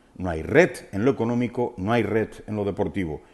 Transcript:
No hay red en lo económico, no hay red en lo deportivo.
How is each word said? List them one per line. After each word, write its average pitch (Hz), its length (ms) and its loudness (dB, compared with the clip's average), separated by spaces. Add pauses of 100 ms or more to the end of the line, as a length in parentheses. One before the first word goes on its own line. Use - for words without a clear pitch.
(160)
No 92 120 -6
hay 80 140 -2
red 170 300 6 (200)
en 104 140 0
lo 135 60 6
económico, 120 680 -2
no 98 140 -2
hay 120 100 4
red 104 260 0 (180)
en 107 100 -6
lo 101 100 -2
deportivo. 90 560 -2 (100)